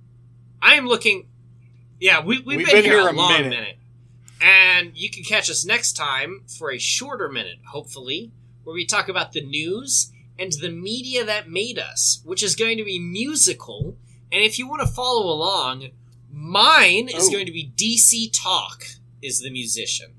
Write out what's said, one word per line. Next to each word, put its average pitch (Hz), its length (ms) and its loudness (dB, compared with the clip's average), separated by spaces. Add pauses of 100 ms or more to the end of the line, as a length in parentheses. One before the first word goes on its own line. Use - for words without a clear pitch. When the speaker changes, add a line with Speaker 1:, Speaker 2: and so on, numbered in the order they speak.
(600)
Speaker 1:
I 247 140 8
am 269 120 0
looking, 214 400 0 (720)
yeah, 175 240 4
we, 226 160 0
we've 254 180 -4
Speaker 2:
We've - 100 -2
Speaker 1:
been 196 100 8
Speaker 2:
been 208 80 8
Speaker 1:
here 208 140 6
Speaker 2:
here 185 100 4
Speaker 1:
a - 20 4
Speaker 2:
a - 20 -6
Speaker 1:
long 170 200 4
Speaker 2:
minute. 143 160 2
Speaker 1:
minute. 113 280 -6 (640)
And 180 540 6
you 190 140 -8
can 180 140 -14
catch 208 260 0
us 156 160 -4
next 226 280 -2
time 147 500 -6 (140)
for 147 140 -8
a 123 60 -6
shorter 220 520 -4
minute, 107 280 -8 (140)
hopefully, 143 600 -10 (320)
where 160 100 -14
we 170 120 -6
talk 196 240 0
about 180 240 -4
the 156 80 -4
news 160 680 -4 (260)
and 185 140 -8
the 156 180 -6
media 233 560 -6
that 208 240 -4
made 196 300 -6
us, - 460 -2
which 185 180 -4
is 190 120 0
going 226 220 0
to 214 80 -6
be 190 140 -6
musical. 175 1000 -2 (340)
And 190 120 2
if 214 160 0
you 254 80 -10
want 285 140 -8
to - 60 -2
follow 240 460 -2
along, 147 540 -4 (440)
mine 196 760 4
is - 220 0
Speaker 2:
Oh. - 20 2
Speaker 1:
going 202 160 -2
to 170 40 -8
be 165 120 -10 (120)
D 226 220 0
C 226 320 4
Talk 180 540 -4 (380)
is 135 180 -6
the 131 100 -8
musician. 117 680 -8